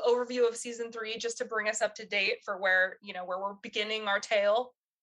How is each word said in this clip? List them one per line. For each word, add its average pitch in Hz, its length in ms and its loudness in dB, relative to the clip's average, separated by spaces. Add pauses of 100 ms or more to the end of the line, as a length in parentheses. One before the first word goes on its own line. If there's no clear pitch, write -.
overview 247 420 4
of 226 80 -4
season 233 340 -8
three 226 280 -8
just 226 200 -6
to 247 60 -6
bring 214 240 -2
us 220 120 -2
up 208 160 0
to 214 100 -14
date 202 380 0
for 202 140 -6
where, 185 440 4
you 202 100 -12
know, 185 120 -8
where 180 140 -4
we're 196 160 -4
beginning 214 540 -4
our 202 100 2
tale? 214 560 2 (280)